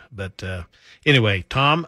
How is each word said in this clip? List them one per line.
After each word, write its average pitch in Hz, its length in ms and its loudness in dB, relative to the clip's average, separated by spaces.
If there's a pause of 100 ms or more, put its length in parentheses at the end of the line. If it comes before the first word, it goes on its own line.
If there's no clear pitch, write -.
(100)
But, 98 320 -12
uh, 92 200 -8 (420)
anyway, 110 460 2
Tom, 147 380 0